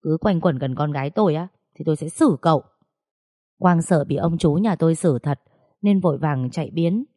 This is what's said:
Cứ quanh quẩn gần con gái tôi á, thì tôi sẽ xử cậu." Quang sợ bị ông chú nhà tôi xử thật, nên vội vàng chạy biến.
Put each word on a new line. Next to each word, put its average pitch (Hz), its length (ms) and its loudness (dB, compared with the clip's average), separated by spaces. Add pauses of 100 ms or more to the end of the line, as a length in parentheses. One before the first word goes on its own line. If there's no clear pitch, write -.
Cứ 160 180 -2
quanh 190 200 0
quẩn 147 180 0
gần 131 160 -4
con 147 180 -2
gái 143 180 -4
tôi 185 240 0
á, 170 140 -6 (260)
thì 151 100 -12
tôi 156 120 0
sẽ 151 120 -10
xử 226 340 2
cậu." 160 200 4 (960)
Quang 175 240 2
sợ 156 220 2
bị 139 120 -4
ông 165 220 -2
chú 147 160 2
nhà 196 220 0
tôi 165 180 2
xử 151 240 0
thật, 143 220 -4 (420)
nên 202 180 4
vội 175 180 0
vàng 135 320 -2
chạy 147 200 -8
biến. 185 340 0 (120)